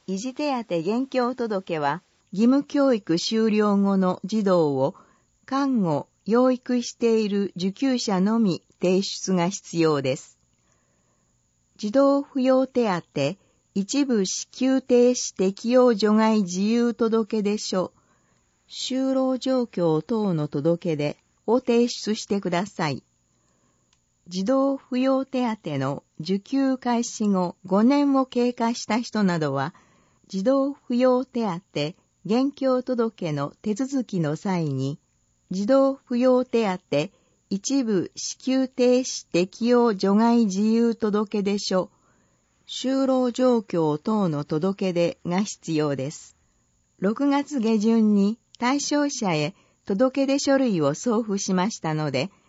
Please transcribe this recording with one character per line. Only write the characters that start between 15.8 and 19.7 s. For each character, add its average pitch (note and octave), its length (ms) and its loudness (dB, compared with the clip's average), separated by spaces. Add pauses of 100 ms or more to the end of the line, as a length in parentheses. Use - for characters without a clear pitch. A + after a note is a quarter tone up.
除 G#3 180 2
外 A3 300 2
自 F3+ 180 -4
由 A#3 320 0
届 A3+ 480 -2
出 G3+ 160 -2
書、 - 360 -4 (760)
就 C4 460 -4
労 C4 240 0
状 C4 240 0
況 E3 400 0